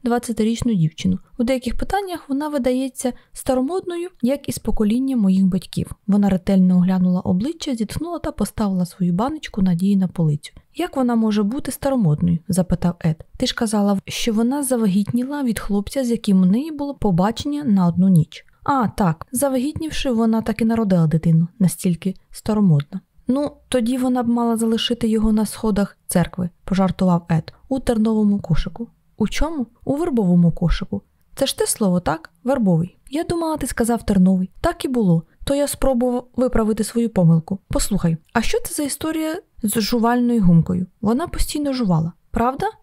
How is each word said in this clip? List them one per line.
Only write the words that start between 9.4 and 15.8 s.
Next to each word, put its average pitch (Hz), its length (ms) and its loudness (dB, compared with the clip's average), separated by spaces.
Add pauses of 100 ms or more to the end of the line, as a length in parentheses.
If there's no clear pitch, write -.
надії 190 340 2
на 185 120 2
полицю. 151 440 -2 (220)
«Як 359 220 -6
вона 240 180 0
може 214 280 2
бути 254 300 -2
старомодною?» — 175 680 0 (100)
запитав 175 460 0 (100)
Ед. 160 200 -2 (120)
«Ти 254 100 -2
ж 240 80 -4
казала, 202 520 0
що - 260 -2
вона 240 300 0
завагітніла 247 800 0
від 240 160 -2
хлопця, 202 460 -4